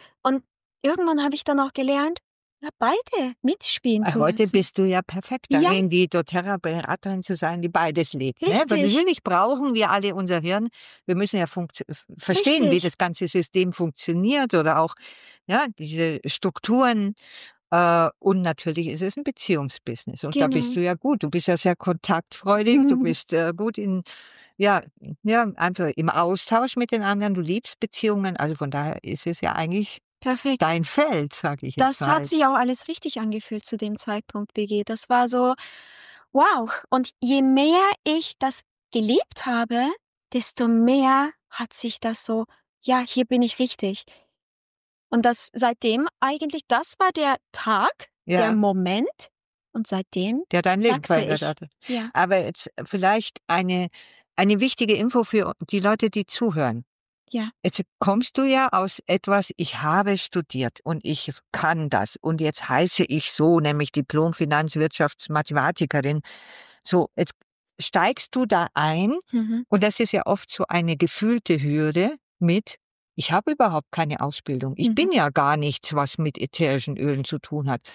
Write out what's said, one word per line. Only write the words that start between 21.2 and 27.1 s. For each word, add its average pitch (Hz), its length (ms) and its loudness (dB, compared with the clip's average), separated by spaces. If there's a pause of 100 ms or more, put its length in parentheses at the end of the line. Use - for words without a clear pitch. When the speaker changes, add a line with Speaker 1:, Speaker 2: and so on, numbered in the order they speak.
Speaker 2:
Du 147 60 -2
bist 170 180 -2
ja 175 100 2
sehr 175 180 2
kontaktfreudig. 202 1120 0
Du 262 100 4
Speaker 1:
<laughs> - 0 -
Speaker 2:
bist, 170 360 -2
äh, 165 220 0
gut 214 240 -4
in, 190 240 -4 (540)
ja, 202 240 2 (420)
ja, 226 200 2 (140)
einfach 175 380 -2
im 160 140 0
Austausch 196 680 0
mit 240 140 -2
den 220 120 -2
anderen. 202 320 0